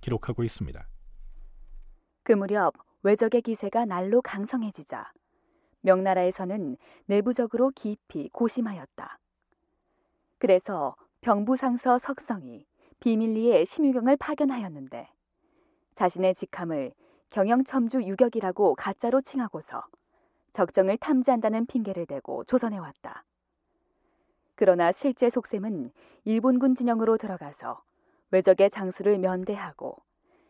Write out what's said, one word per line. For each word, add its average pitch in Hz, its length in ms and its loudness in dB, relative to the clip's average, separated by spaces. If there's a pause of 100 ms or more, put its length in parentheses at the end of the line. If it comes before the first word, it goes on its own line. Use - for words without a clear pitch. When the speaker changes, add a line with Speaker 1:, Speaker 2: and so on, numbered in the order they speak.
Speaker 1:
기록하고 113 440 -4
있습니다. - 420 -8 (1400)
Speaker 2:
그 - 100 4
무렵 196 420 0 (280)
외적의 220 400 2
기세가 226 420 -2
날로 196 380 0
강성해지자 202 880 -8 (680)
명나라에서는 185 960 0 (300)
내부적으로 233 680 0
깊이 - 580 -10
고심하였다. - 840 -6 (1200)
그래서 185 560 2 (260)
병부상서 247 760 2
석성이 180 680 -10 (360)
비밀리에 226 640 2
심유경을 269 520 2
파견하였는데, 220 920 -4 (840)
자신의 185 400 2
직함을 160 580 -8 (380)
경영첨주 240 720 0
유격이라고 196 720 2
가짜로 240 460 -2
칭하고서 214 640 -8 (680)
적정을 196 460 2
탐지한다는 233 680 2
핑계를 196 400 -4
대고 - 380 -8
조선에 233 340 -2
왔다. - 460 -16 (1300)
그러나 175 340 6
실제 240 400 0
속셈은 208 600 -6 (320)
일본군 247 500 2
진영으로 226 440 0
들어가서 160 640 -12 (520)
외적의 190 380 6
장수를 196 480 -2
면대하고 185 800 -6 (540)